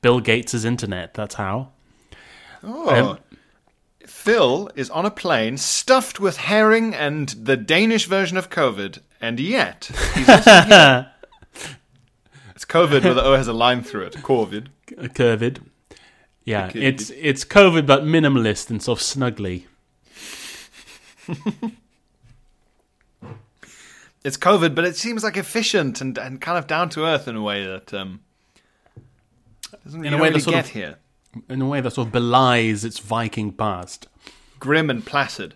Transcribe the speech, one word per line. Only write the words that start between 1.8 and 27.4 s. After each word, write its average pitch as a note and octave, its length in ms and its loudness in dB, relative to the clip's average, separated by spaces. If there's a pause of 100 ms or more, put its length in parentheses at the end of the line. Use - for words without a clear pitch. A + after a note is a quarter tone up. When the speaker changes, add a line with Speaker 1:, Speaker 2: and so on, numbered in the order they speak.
Speaker 2:
Oh. C4 260 -8 (220)
Speaker 1:
Um, E2 80 -14 (880)
Speaker 2:
Phil F3 720 0
is C#3 140 -6
on E3 160 -4
a G#3 60 -2
plane C3 460 -2
stuffed - 640 -2
with G3+ 180 -2
herring G#3+ 580 2
and D3 340 -4
the A#2+ 280 -2
Danish G3 500 0
version F#3+ 300 -2
of F3+ 120 -6
covid, G2+ 500 -4 (220)
and A#2 180 -6
yet E3 520 -4 (240)
he's C3+ 140 2
Speaker 1:
<laughs> - 0 -
Speaker 2:
also G#3 320 10
here. D3+ 500 8 (1400)
It's - 100 -18
covid D3 380 2
where D3+ 100 4
the B2 100 2
O C3+ 120 6
has C3 120 0
a A#2 60 -4
line A#2+ 300 2
through G2+ 220 -10
it. - 100 -16
covid. A#2 520 -2 (220)
Speaker 1:
C-, - 60 -20
covid. A#2+ 640 -2 (840)
Yeah, G2+ 260 -4
Speaker 2:
covid. A2+ 120 -8
Speaker 1:
it's, C3 300 -2
it's C#3 340 -4
covid, F3 400 6
but C#3 180 4
minimalist C#3 680 0
and A2 100 -6
sort A#2+ 180 -4
of - 60 -6
snuggly. G#2 600 -6 (1600)
Speaker 2:
<laughs> G#3+ 440 -8 (2500)
It's C3+ 140 -8
covid, E3+ 360 2
but E3 120 -2
it F3+ 100 -4
seems, A3+ 280 -8
like, G3+ 140 -6
efficient F#3+ 640 -4
and, C3 160 -8
and B2+ 240 -12
kind F3 160 -4
of D#3 80 -6
down D#3+ 240 -2
to D#3 160 -6
earth D#3 220 -2
in A#2 80 -10
a G#2+ 80 -8